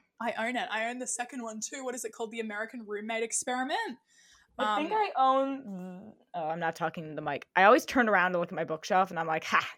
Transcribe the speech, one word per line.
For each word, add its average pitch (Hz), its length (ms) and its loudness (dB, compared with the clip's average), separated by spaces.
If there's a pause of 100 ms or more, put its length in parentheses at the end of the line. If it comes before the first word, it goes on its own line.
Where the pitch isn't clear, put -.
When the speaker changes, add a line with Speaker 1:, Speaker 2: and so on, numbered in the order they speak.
(220)
Speaker 1:
I 226 240 -4
own 247 100 -4
it. 233 140 -2
I 220 200 -2
own 247 80 -8
the 247 80 -6
second 247 360 -6
one 220 180 -10
too. 269 240 -10
What 247 100 -4
is 247 100 -8
it 220 80 -10
called? 226 180 -8
The 233 100 -8
American 220 460 -8
Roommate 214 360 -4
Experiment? 262 560 -2 (800)
Speaker 2:
I 214 180 2
think 311 160 0
Speaker 1:
Um, 427 60 2
Speaker 2:
I 403 180 2
own, 262 960 0 (220)
oh, 170 140 -4
I'm 165 120 -4
not 165 160 0
talking 165 320 -4
to 151 60 -10
the 151 80 -6
mic. 147 240 -4 (100)
I 185 80 10
always 240 220 10
turn 240 220 2
around 180 240 6
to 180 60 0
look 175 140 -2
at - 20 -10
my 160 100 -2
bookshelf 185 460 2
and 170 80 -6
I'm 165 80 -2
like, 160 180 -2
"Ha, - 220 2 (120)